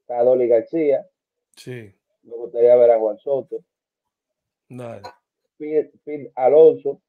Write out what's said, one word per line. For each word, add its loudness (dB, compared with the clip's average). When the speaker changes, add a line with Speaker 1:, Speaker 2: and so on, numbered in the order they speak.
Speaker 1:
Está -6
Dolly 0
García. -2
Speaker 2:
Sí. -20
Speaker 1:
Me -20
gustaría 2
ver 6
a 4
Juan -4
Soto. -8
Speaker 2:
Dale. -16
Speaker 1:
Pete, -4
Pete -16
Alonso. 2